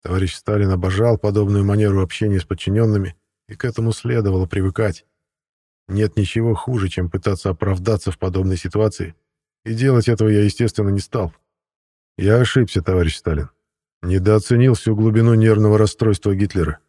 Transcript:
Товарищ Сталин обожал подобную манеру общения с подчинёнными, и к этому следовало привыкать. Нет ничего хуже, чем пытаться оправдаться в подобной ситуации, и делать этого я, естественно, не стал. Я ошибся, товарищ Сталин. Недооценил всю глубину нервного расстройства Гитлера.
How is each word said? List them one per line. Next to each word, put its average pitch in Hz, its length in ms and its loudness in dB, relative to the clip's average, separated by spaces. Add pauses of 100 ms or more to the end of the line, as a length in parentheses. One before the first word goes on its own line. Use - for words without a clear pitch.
Товарищ 92 340 -4
Сталин 101 360 -2
обожал 95 460 0
подобную 101 480 0
манеру 101 360 2
общения 98 380 -2
с 85 60 -6
подчинёнными, 101 720 -2 (320)
и 104 60 -18
к - 100 -10
этому 113 260 -2
следовало 101 540 -2
привыкать. 98 600 -4 (840)
Нет 101 280 -2
ничего 113 360 0
хуже, 101 360 -4
чем 90 200 -4
пытаться - 400 -4
оправдаться 95 640 -2
в - 60 -10
подобной 92 400 -2
ситуации, 92 580 -4 (500)
и 113 80 -8
делать 123 340 2
этого 110 220 2
я, 104 140 4
естественно, 104 460 -2
не 98 100 -2
стал. 92 340 -6 (840)
Я 104 200 4
ошибся, 120 440 2
товарищ 87 360 0
Сталин. 73 320 -4 (520)
Недооценил 107 760 2
всю 113 200 -2
глубину 113 380 2
нервного 107 440 4
расстройства 107 580 0
Гитлера. 92 540 -2